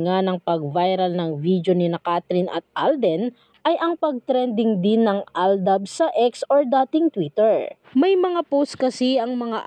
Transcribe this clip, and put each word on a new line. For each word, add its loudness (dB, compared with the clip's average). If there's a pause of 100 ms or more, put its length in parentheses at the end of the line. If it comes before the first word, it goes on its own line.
nga 0
ng -2
pag-viral -2
ng -4
video 0
ni 0
na -4
Catherine -2
at -6
Alden 0 (240)
ay 0
ang -2
pag-trending 0
din 2
ng 0 (160)
Aldab 2
sa -2
X 0
or 4
dating 0
Twitter. 0 (160)
May 4
mga 0
post -2
kasi 0
ang -4
mga -6